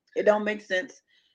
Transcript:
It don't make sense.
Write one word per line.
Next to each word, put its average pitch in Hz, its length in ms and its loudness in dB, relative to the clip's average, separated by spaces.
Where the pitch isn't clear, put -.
It 190 100 -4
don't 208 200 4
make 208 200 -4
sense. 185 380 -8